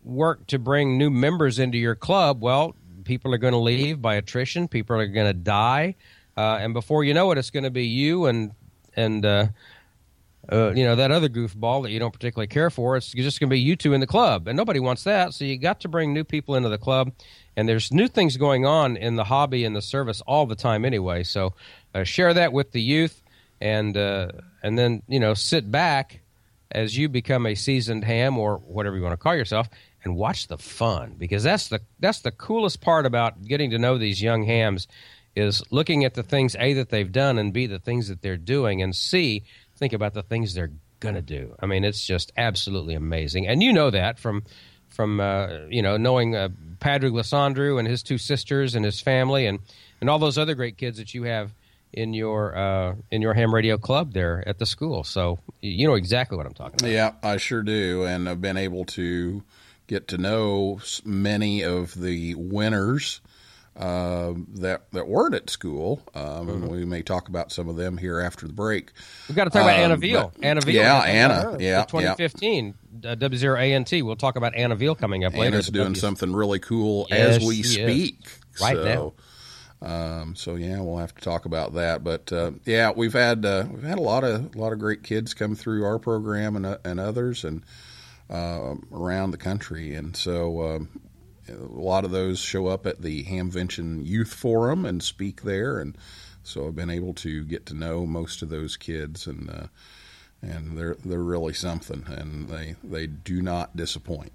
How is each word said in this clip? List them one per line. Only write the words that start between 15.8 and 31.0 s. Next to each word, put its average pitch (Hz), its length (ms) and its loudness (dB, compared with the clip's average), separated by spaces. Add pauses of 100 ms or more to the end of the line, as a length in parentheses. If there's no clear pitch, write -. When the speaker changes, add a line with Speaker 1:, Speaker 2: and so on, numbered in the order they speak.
Speaker 1:
to - 80 -8
bring 160 240 0
new 156 120 -2
people 147 300 -4
into 127 140 2
the 107 100 0
club, 131 340 2 (440)
and 107 120 2
there's 113 240 2
new 196 160 6
things 160 280 2
going 135 300 4
on 143 320 4
in 117 180 -2
the 110 80 2
hobby 131 400 2
and 110 100 -2
the 104 60 -2
service 117 460 -4
all 147 180 4
the 113 120 -4
time 110 280 2
anyway. 90 380 0
So, 95 320 -2 (400)
uh, 95 100 0
share 170 300 4
that 170 180 4
with 135 200 0
the 120 100 -2
youth, 156 400 2 (360)
and, 107 380 0
uh, 98 320 0 (340)
and 110 160 0
then, 120 300 2
you 135 100 2
know, 110 140 4
sit 107 380 0
back 143 500 0 (500)
as 110 260 -2
you 151 120 0
become 123 380 0
a 107 80 0
seasoned 113 500 -2
ham 117 320 2
or 104 220 0
whatever 101 380 -4
you 95 60 -2
wanna 87 140 -2
call 170 200 0
yourself, 113 320 0 (340)
and 90 120 -4
watch 87 340 -4
the 78 100 -10
fun, - 580 -2